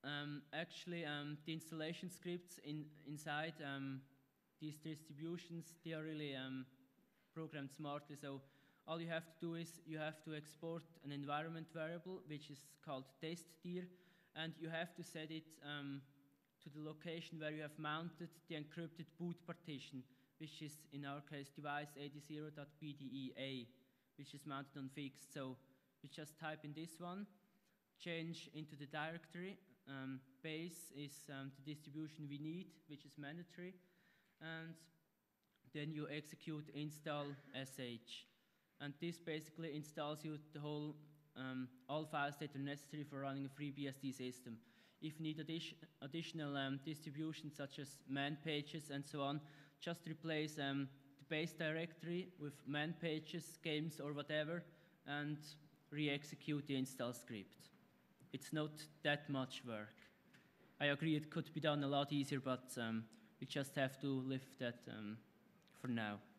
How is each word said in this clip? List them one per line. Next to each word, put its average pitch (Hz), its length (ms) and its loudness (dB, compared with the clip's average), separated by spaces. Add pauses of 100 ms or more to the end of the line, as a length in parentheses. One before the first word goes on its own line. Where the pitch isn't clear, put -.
Um, 147 380 0 (100)
actually, 170 540 0
um, 147 400 0
the 160 80 2
installation 160 560 -2
scripts 175 520 -4
in, 151 220 -2 (240)
inside, 151 460 0 (100)
um, 135 380 0 (580)
these 151 160 -4
distributions, 160 1040 -4
they 165 100 -2
are 156 100 0
really, 151 340 0
um, 131 300 0 (640)
programmed 151 380 -2
smartly. 147 460 -2
So 139 260 -4 (440)
all 165 140 2
you 165 80 0
have 165 160 2
to - 160 -12
do 165 140 2
is 165 320 -4
you 156 100 -2
have 156 280 0
to 160 100 -2
export 160 480 -2 (200)
an 143 100 -2
environment 156 640 2
variable, 165 520 -2
which 147 240 -6
is 139 80 -8 (260)
called 135 200 -2 (180)
test 165 240 -2 (160)
dir, 180 240 -2 (480)
and 160 260 0
you 160 80 -2
have 165 280 0
to 170 60 -6
set 156 280 -4
it, 160 140 -4 (200)
um, 143 380 -2 (600)
to - 80 -12
the 151 140 -6
location 160 540 -4
where 156 140 2
you 156 100 -2
have 147 160 -6
mounted 165 500 0 (200)
the 170 60 -2
encrypted 156 520 -4 (120)
boot 175 180 0 (100)
partition, 139 560 -4 (360)
which 156 220 -8
is 151 160 -4 (160)
in 143 140 -2
our 143 240 -2
case 139 180 -4
device 147 480 0
eighty 143 240 -6
zero 151 340 -4
dot 143 140 -8 (120)
B 147 180 -4
D 143 60 -8
E 131 340 -2
A, 131 300 -2 (500)
which 143 160 -10
is 143 120 -8
mounted 139 320 -2
on 135 160 -2
fixed. 139 380 -6
So 131 240 -2 (460)
we 143 60 -12
just 151 300 -8
type 156 260 -2
in 147 100 -4
this 160 240 -6
one, 180 280 -4 (720)
change 165 560 -2
into 151 220 -6
the 143 100 -6
directory. 165 720 -2 (300)
Um, 135 300 -2 (240)
base 160 540 -4
is, 143 160 -4 (180)
um, 135 260 -4
the 143 180 -6
distribution 151 540 -6
we 143 100 -4
need, 160 280 -2 (220)
which 147 160 -10
is 143 120 -16
mandatory, 175 580 -6 (640)
and 165 340 -4 (960)
then 151 200 2
you 151 180 2
execute 151 640 -2
install 147 520 2 (280)
S 135 240 -2
H. 120 480 -4 (540)
And 143 200 -2
this 170 180 0
basically 156 580 -2
installs 151 480 0
you 156 140 0 (140)
the 151 60 -6
whole, 151 380 0 (400)
um, 131 320 0 (200)
all 151 180 2
files 147 340 4
that 147 160 -2
are - 20 0
necessary 143 460 -2
for 143 160 -4
running 139 240 2
a 135 40 -2
FreeBSD 139 640 0
system. 123 440 -2 (460)
If 151 160 -2
you 165 40 0
need 156 160 2
addi-, 160 360 0 (280)
additional, 147 540 2
um, 135 280 4
distributions 151 720 -2
such 139 240 -4
as 139 200 -6 (100)
man 139 340 4
pages 151 480 2
and 139 140 0
so 147 160 0
on, 143 200 6 (380)
just 170 300 0
replace, 156 500 2
um, 139 300 6 (300)
the 143 100 -16
base 160 240 4
directory 165 760 2 (120)
with 147 140 -2 (120)
man 147 320 4
pages, 160 640 0
games, 156 380 2
or 147 140 0
whatever, 151 500 4 (420)
and 147 300 2 (540)
re-execute 147 760 4
the 139 100 6
install 127 360 4
script. - 560 -6 (640)
It's - 220 -2
not 151 160 4 (320)
that 147 260 6
much 131 380 2
work. 107 280 -2 (840)
I 147 60 8
agree 151 280 8
it 151 160 2
could - 220 0
be 156 80 0
done 147 240 6
a 139 40 6
lot 143 240 6
easier, 139 280 4
but, 127 380 2
um, 113 260 4 (340)
we 135 80 -4
just 139 300 0
have 135 240 6
to 147 60 2
live 135 400 4 (120)
that, 120 300 2
um, 110 300 -4 (600)
for 131 100 -2
now. 107 300 4 (200)